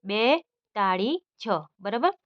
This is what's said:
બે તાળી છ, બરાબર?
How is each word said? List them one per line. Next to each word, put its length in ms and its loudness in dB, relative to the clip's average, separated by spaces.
બે 180 -2
તાળી 400 0
છ, 100 -14
બરાબર? 320 0